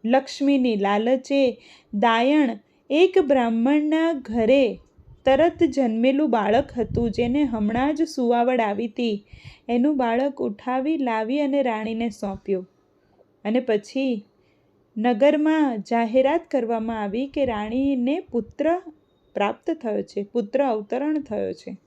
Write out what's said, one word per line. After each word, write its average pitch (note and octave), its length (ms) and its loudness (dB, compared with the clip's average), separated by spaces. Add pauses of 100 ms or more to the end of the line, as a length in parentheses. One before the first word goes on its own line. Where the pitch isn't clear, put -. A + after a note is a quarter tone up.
લક્ષ્મીની C4+ 680 2
લાલચે A#3 840 0 (320)
દાયણ A#3 560 2 (400)
એક F#4 300 4
બ્રાહ્મણના D4 920 2
ઘરે A#3 680 2 (460)
તરત D#4+ 380 4
જન્મેલું C4 680 2
બાળક A3+ 480 2
હતું, A#3 340 -2
જેને A#3+ 320 0
હમણાં A#3 520 -2
જ D#4 80 -2
સુવાવડ B3 580 0
આવી G#3+ 260 -2
હતી, A3 380 -4 (440)
એનું B3+ 280 2
બાળક B3+ 440 -2
ઉઠાવી C4 560 -4
લાવી A#3 420 -2
અને C#4+ 220 0
રાણીને A3+ 480 -4
સોંપ્યું. G3 600 -6 (760)
અને A3 140 0
પછી A#3+ 680 -2 (720)
નગરમાં C#4 840 2
જાહેરાત B3+ 600 0 (100)
કરવામાં A3+ 500 -2
આવી G#3 260 -4
કે C#4 180 -2
રાણીને B3 760 -2
પુત્ર D4+ 600 -4 (520)
પ્રાપ્ત G#3 380 -4
થયો A3 300 -4
છે, G3+ 220 -8
પુત્ર G#3+ 400 -2
અવતરણ C4+ 580 -4
થયો G3+ 320 -6
છે. - 340 -14